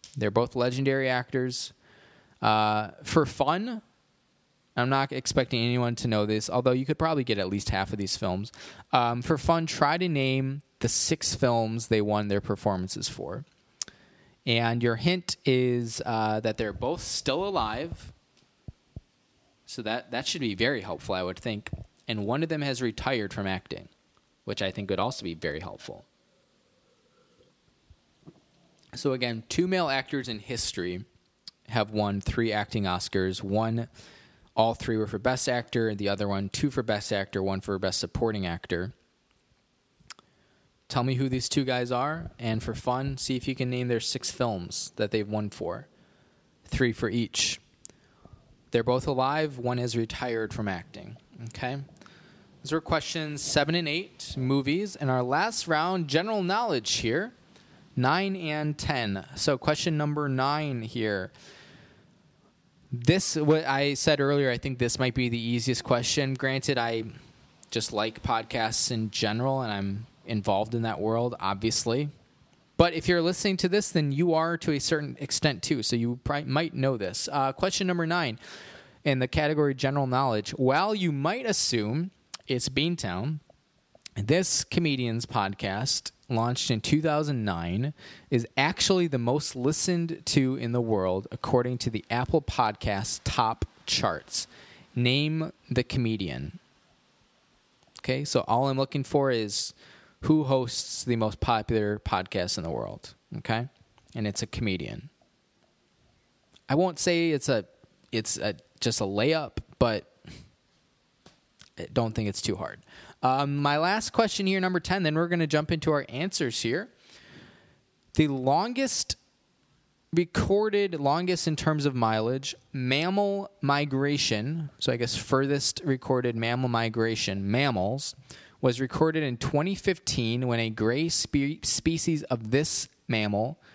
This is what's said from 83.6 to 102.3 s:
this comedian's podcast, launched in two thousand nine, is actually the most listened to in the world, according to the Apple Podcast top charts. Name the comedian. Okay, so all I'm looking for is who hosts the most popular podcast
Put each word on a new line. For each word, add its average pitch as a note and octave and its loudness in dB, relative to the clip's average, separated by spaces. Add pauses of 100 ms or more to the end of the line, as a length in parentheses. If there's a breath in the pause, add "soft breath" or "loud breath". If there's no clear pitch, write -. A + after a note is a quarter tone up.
this C#3+ 2
comedian's B2+ 0
podcast, G2+ -2 (160)
launched A#2+ 0
in A#2 0
two D3+ 4
thousand D3 0
nine, F#2+ -2 (360 loud breath)
is A#2 4 (100)
actually F3 4
the C3+ -2
most B2 0
listened D#3+ 0
to C3 2
in A#2+ -2
the B2 2
world, G2 2
according B2 0
to - -4
the A2 -4
Apple B2+ 2
Podcast G#2+ 0
top - 0 (220)
charts. - -2 (480 loud breath)
Name D3 2 (180)
the B2 2
comedian. G2 -2 (1400)
Okay, C3 -2
so C3+ 2
all B2 2
I'm C3+ 0
looking C3+ -2
for C#3 2
is A2 -2 (500 loud breath)
who D#3 4
hosts C3 -2
the B2 0
most A2 0
popular G#2+ 2
podcast F#2 -2